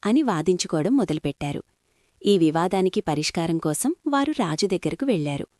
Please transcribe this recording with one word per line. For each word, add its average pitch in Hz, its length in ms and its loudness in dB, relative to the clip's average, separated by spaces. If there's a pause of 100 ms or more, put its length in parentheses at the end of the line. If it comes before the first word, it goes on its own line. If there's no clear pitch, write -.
అని 247 180 4
వాదించుకోవడం 180 760 0
మొదలుపెట్టారు. 151 640 -2 (640)
ఈ 202 120 6
వివాదానికి 180 640 2
పరిష్కారం 165 560 -2
కోసం 165 380 -2 (120)
వారు 277 240 0
రాజు 190 360 -2
దగ్గరకు 190 380 -2
వెళ్లారు. 147 420 -2 (120)